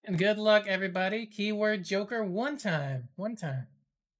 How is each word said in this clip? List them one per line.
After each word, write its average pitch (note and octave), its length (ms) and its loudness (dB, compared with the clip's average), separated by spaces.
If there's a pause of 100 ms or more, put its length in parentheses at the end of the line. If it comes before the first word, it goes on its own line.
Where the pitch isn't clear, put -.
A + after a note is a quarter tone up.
And F#3 140 -2
good G#3 200 4
luck, G#3+ 300 6
everybody. F#3+ 580 0
Keyword G#3+ 580 0
Joker G#3 380 -2
one A3+ 360 -2
time. C#3 580 -2
One G#3+ 180 -6
time. C3+ 320 -4 (540)